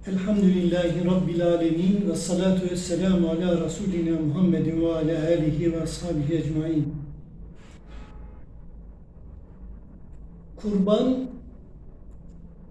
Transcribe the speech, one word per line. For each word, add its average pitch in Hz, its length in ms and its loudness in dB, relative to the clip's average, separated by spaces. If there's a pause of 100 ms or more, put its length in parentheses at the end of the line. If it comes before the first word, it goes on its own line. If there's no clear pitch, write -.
Elhamdülillahi 180 960 4
Rabbil 170 420 2
alemin. 170 640 4
Ve 160 60 0
salatu 180 540 2
ve 180 60 -2
selamu 170 520 2
ala 165 360 2
Resulina 165 560 0
Muhammedin 156 600 2
ve 165 120 2
ala 156 340 0
alihi 160 460 2
ve 160 100 -2
ashabihi 156 520 -2
ecmain. 156 600 0 (3500)
Kurban, 214 760 2 (1400)